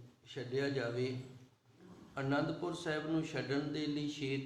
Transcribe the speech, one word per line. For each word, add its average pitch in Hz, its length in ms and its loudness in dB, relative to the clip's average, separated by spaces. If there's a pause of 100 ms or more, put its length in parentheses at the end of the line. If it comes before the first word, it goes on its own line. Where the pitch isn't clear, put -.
(280)
ਛੱਡਿਆ 135 420 0
ਜਾਵੇ। 127 460 0 (1040)
ਅਨੰਦਪੁਰ 156 540 2
ਸਾਹਿਬ 156 340 0
ਨੂੰ 160 160 4
ਛੱਡਣ 135 440 0
ਦੇ 151 200 0
ਲਈ 147 220 2
ਛੇ 139 360 0